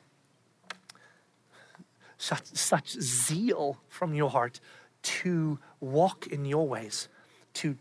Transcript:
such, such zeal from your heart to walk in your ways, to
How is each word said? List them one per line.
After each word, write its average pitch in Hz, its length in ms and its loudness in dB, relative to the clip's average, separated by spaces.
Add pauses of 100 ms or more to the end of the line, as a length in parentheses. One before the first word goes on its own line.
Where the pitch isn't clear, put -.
(2250)
such, - 280 -4
such - 460 0
zeal 156 880 0 (100)
from 165 260 -4
your 147 160 2
heart 120 300 0 (420)
to 160 580 0 (200)
walk 151 480 2
in 143 180 -4
your 147 220 2
ways, 110 400 -6 (460)
to 143 280 -2